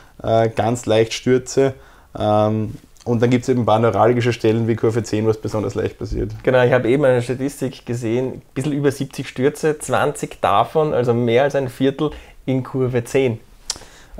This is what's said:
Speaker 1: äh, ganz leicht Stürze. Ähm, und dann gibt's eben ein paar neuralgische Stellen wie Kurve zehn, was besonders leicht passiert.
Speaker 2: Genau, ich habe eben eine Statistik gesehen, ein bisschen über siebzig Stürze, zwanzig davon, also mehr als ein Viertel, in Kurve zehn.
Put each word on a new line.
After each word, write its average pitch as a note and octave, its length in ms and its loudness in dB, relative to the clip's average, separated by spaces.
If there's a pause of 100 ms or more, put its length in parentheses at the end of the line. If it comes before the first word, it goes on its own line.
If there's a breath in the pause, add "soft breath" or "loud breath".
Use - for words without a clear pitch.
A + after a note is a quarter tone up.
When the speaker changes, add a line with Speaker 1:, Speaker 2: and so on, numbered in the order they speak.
(220 soft breath)
Speaker 1:
äh, A2+ 280 2
ganz A#2 360 -2
leicht A2+ 280 2
Stürze. B2+ 600 0 (440 soft breath)
Ähm, G#2+ 580 0 (340)
und A#2 140 2
dann A#2+ 80 2
gibt's B2+ 180 2
eben B2 120 2
ein G#2+ 40 -2
paar G#2+ 140 4
neuralgische A#2 520 4
Stellen A2+ 360 0
wie A#2 80 0
Kurve A2+ 260 0
zehn, G#2+ 240 -2
was A2 120 2
besonders G#2 360 -6
leicht G2+ 240 -4
passiert. G#2+ 340 -6 (120)
Speaker 2:
Genau, B2+ 200 4
ich A#2+ 80 4
habe B2 160 2
eben C#3+ 160 2
eine B2+ 200 4
Statistik C3 600 -6
gesehen, A#2+ 500 -4
ein - 80 -16 (120)
bisschen C#3 180 -4
über C#3 200 2
siebzig - 360 -8
Stürze, D3 520 -2
zwanzig B2+ 600 -2
davon, A#2 520 2
also A#2+ 220 2
mehr A#2+ 260 2
als C#3+ 140 0
ein C3+ 140 -2
Viertel, C3+ 420 -2 (340 loud breath)
in C3 160 0
Kurve B2+ 420 -2
zehn. B2 360 0 (800 loud breath)